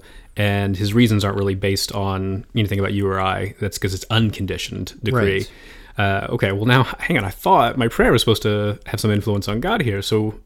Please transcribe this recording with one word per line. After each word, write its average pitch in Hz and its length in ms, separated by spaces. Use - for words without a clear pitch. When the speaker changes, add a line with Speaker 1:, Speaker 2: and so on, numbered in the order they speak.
Speaker 1:
and 101 420
his 101 160
reasons 110 320
aren't 101 120
really 98 180
based 98 380
on 95 520
anything 101 240
about 98 140
you 98 140
or 95 120
I. 95 400
That's 98 200
'cause 95 160
it's - 160
unconditioned 98 840
decree. 101 360
Speaker 2:
Right. - 120
Speaker 1:
Uh, 98 320
okay, 104 220
well 101 160
now, 123 160
hang - 180
on, 101 80
I 92 60
thought 143 440
my 120 120
prayer 220 240
was 120 100
supposed 110 220
to 104 420
have - 140
some 110 100
influence 104 380
on 107 120
God 196 220
here, 101 220
so, 107 320